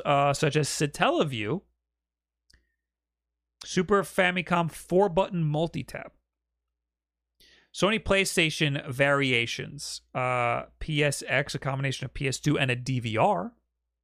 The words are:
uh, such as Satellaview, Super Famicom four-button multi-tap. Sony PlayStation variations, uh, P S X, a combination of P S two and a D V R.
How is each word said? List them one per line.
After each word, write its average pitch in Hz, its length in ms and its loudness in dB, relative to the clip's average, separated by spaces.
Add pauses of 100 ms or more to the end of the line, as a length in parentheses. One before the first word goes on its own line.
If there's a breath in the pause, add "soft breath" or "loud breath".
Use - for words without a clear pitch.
uh, 143 280 4
such 139 240 0
as 147 120 2
Satellaview, 156 920 0 (2000)
Super 190 380 2
Famicom 180 680 0
four-button 185 720 0
multi-tap. 156 720 -4 (1600 soft breath)
Sony 208 280 0
PlayStation 160 880 2
variations, 139 1120 0 (140)
uh, 123 500 0 (160)
P 147 240 -2
S 143 240 0
X, 143 280 0
a 139 40 -8
combination 135 460 -4
of - 80 -12
P 147 120 -6
S 131 140 -4
two 147 180 2
and 131 140 0
a 123 60 -2
D 123 240 -2
V 110 160 -2
R. 190 340 2 (520)